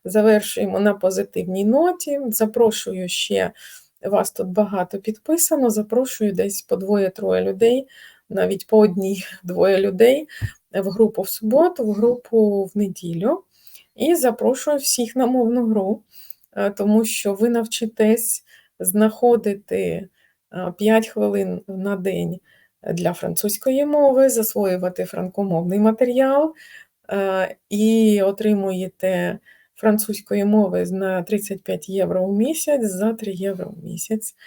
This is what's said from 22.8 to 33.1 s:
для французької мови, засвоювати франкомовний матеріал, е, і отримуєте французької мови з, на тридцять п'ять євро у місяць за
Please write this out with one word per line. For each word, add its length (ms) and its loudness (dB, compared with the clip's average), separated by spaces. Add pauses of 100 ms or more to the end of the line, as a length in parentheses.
для 200 -2
французької 720 -2
мови, 440 4
засвоювати 760 -2
франкомовний 760 -4
матеріал, 720 2 (580)
е, 440 -2 (140)
і 520 4
отримуєте 1200 -2 (360)
французької 720 0
мови 400 2
з, 60 -6
на 320 -2
тридцять 400 -6
п'ять 260 -8
євро 340 -2
у 120 -2
місяць 500 0
за 280 -2